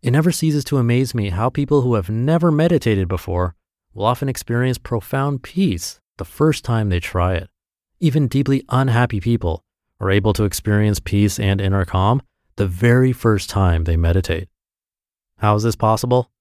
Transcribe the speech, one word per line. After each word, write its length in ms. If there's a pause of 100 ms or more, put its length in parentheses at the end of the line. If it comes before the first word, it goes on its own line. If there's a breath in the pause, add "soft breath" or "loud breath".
it 120
never 180
ceases 340
to 120
amaze 380
me 160
how 180
people 320
who 140
have 160
never 420
meditated 560
before 480 (380)
will 100
often 240
experience 480
profound 680
peace 560 (200)
the 80
first 360
time 280
they 100
try 360
it. 120 (520)
Even 280
deeply 400
unhappy 500
people 460 (360)
are 100
able 240
to 100
experience 560
peace 400
and 180
inner 280
calm 340 (360)
the 100
very 480
first 340
time 360
they 120
meditate. 540 (880)
How 160
is 80
this 120
possible? 560 (100)